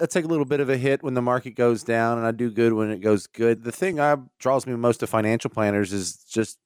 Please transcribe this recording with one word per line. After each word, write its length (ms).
I 40
take 180
a 40
little 160
bit 140
of 100
a 80
hit 280
when 100
the 80
market 320
goes 300
down, 340
and 80
I 60
do 180
good 220
when 180
it 80
goes 300
good. 340
The 80
thing 300
I, 160
draws 260
me 80
most 240
to 80
financial 420
planners 440
is 320
just, 420